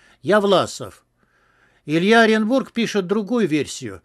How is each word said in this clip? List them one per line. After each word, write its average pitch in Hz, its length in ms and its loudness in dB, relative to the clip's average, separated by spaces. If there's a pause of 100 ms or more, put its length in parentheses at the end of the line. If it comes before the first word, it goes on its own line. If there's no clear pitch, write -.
(220)
«Я 196 180 2
Власов». 151 640 -2 (800)
Илья 190 360 4
Оренбург 220 480 2
пишет 202 380 -4
другую 214 400 -2
версию. 135 560 -6